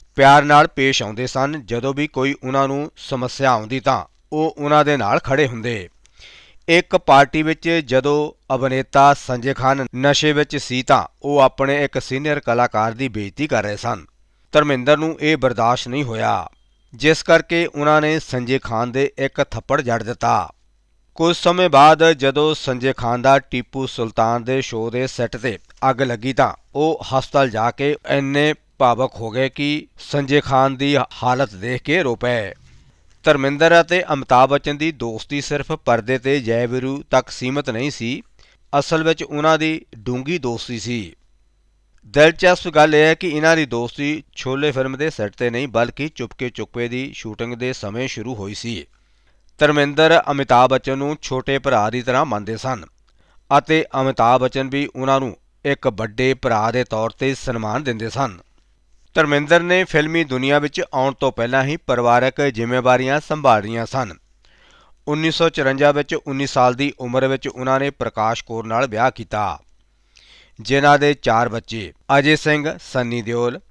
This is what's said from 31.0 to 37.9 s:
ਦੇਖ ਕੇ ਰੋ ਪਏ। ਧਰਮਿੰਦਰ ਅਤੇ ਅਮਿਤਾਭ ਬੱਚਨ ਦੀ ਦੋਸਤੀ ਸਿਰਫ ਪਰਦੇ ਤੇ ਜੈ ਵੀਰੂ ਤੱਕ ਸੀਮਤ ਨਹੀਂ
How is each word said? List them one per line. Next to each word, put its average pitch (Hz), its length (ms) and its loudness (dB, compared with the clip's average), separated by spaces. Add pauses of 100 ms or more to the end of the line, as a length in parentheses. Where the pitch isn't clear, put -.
ਦੇਖ 117 280 -8
ਕੇ 165 200 0
ਰੋ 131 140 -2
ਪਏ। 120 360 -4 (720)
ਧਰਮਿੰਦਰ 147 560 4
ਅਤੇ 175 320 0
ਅਮਿਤਾਭ 131 380 4
ਬੱਚਨ 147 260 0
ਦੀ 156 160 -2
ਦੋਸਤੀ 117 480 -6
ਸਿਰਫ 143 320 -6
ਪਰਦੇ 123 460 0
ਤੇ 135 220 0
ਜੈ 117 260 0
ਵੀਰੂ 131 440 -6
ਤੱਕ 131 200 2
ਸੀਮਤ 135 400 -6
ਨਹੀਂ 123 200 -4